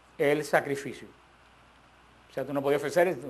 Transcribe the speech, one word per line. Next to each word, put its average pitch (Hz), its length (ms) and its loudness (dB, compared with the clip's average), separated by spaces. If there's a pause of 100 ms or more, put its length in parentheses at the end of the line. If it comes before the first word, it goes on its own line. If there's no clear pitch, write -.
(300)
el 147 160 2
sacrificio. 139 640 -2 (1200)
O - 40 -20
sea, 135 120 -6
tú 139 80 -8
no 139 80 -2
podías 139 180 2
ofrecer 165 380 2 (120)